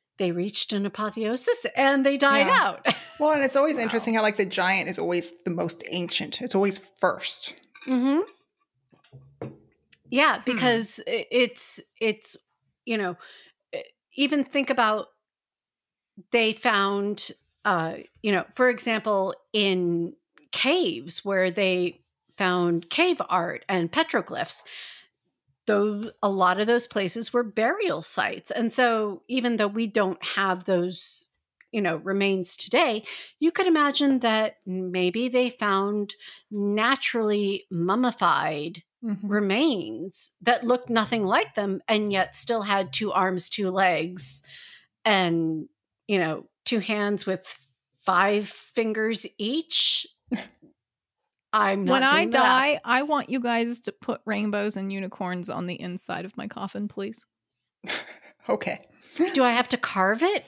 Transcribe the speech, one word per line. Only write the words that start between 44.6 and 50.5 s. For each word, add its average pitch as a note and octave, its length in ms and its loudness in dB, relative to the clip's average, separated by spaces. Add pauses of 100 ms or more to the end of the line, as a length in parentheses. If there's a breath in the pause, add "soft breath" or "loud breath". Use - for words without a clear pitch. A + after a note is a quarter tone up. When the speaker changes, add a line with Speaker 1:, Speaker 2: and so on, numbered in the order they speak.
Speaker 1:
and, E3+ 640 2 (380)
you G3+ 100 0
know, D#3+ 300 -2 (180)
two A#3 140 0
hands G#3 480 -2
with - 320 -8 (480)
five G3 420 2
fingers A3 800 -2 (100)
each. - 720 -2 (240)
Speaker 2:
<laughs> - 1200 -12